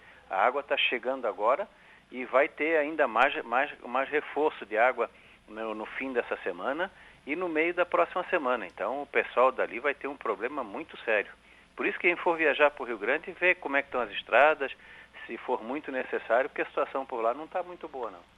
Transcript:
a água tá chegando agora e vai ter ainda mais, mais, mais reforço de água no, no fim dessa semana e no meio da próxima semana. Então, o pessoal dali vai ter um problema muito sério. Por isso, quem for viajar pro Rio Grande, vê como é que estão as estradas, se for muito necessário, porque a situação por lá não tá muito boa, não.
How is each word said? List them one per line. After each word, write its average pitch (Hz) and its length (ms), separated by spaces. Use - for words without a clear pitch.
a 95 80
água 127 260
tá 143 140
chegando 127 500
agora 110 400
e 127 140
vai 123 240
ter 156 300
ainda 151 320
mais, 123 340
mais, 127 260
mais 127 240
reforço 147 560
de 107 120
água 117 320
no, 107 260
no 107 100
fim 131 280
dessa 113 300
semana 117 460
e 143 80
no 180 140
meio 160 240
da 175 120
próxima 175 440
semana. 127 360
Então, 110 360
o 143 60
pessoal 123 440
dali 104 300
vai 143 120
ter - 140
um 143 80
problema 123 480
muito 110 400
sério. 104 260
Por 127 100
isso, 202 140
quem 175 160
for 165 220
viajar 147 340
pro 135 140
Rio 117 120
Grande, 139 400
vê 180 160
como 139 220
é 139 60
que - 80
estão 131 100
as 110 120
estradas, 131 600
se 117 120
for 117 220
muito 135 300
necessário, 127 580
porque - 120
a 160 40
situação 143 400
por 120 160
lá 113 120
não 151 140
tá 185 140
muito 175 260
boa, 127 220
não. 90 100